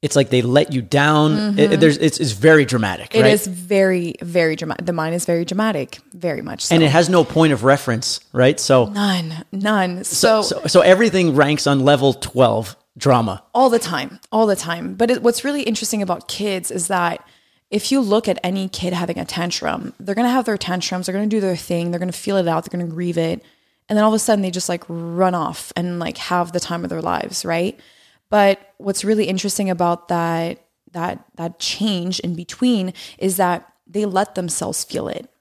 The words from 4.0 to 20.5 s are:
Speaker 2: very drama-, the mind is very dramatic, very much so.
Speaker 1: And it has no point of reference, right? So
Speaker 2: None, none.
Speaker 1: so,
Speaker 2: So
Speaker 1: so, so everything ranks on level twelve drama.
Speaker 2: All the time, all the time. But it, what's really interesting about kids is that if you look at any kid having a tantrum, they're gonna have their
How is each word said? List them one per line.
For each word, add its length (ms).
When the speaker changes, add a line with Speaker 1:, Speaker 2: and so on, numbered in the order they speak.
Speaker 2:
very 340
drama-, 260
the 120
mind 220
is 100
very 180
dramatic, 560
very 280
much 240
so. 100
Speaker 1:
And 80
it 80
has 180
no 140
point 300
of 100
reference, 560
right? 280
So 260
Speaker 2:
None, 680
none. 520
Speaker 1:
so, 400
Speaker 2:
So 160
Speaker 1:
so, 80
so 140
everything 540
ranks 320
on 120
level 340
twelve 640
drama. 460
Speaker 2:
All 160
the 100
time, 400
all 160
the 80
time. 400
But 160
it, 120
what's 200
really 200
interesting 380
about 260
kids 440
is 160
that 360
if 220
you 80
look 280
at 160
any 260
kid 240
having 260
a 60
tantrum, 720
they're 160
gonna 140
have 160
their 120